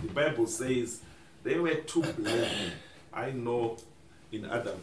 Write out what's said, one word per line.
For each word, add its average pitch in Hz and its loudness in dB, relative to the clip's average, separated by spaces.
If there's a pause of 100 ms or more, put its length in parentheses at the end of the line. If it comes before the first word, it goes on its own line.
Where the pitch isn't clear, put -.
The 170 -4
Bible 151 2
says 127 0 (440)
there 160 2
were 160 4
two 165 0
blind 160 0 (160)
men. 101 0 (400)
I 131 -4
know 120 0 (540)
in 107 -6
other, 98 -2